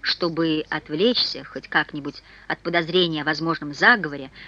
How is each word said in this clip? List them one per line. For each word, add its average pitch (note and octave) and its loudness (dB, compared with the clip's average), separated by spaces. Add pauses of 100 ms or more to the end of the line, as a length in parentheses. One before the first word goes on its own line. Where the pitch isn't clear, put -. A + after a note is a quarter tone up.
Чтобы D#3+ 0
отвлечься D#3 0
хоть - -12
как-нибудь D3 -4 (240)
от - -4
подозрения E3+ 2
о C#3 -4
возможном D3+ -2
заговоре, D#3 2 (160)